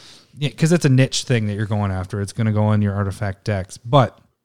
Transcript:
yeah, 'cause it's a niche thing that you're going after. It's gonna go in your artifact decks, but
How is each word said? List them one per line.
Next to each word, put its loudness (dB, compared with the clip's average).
yeah, -4
'cause 0
it's 2
a 4
niche 2
thing -2
that -4
you're -4
going -2
after. -6
It's -6
gonna 0
go 2
in 2
your 0
artifact -6
decks, -6
but 0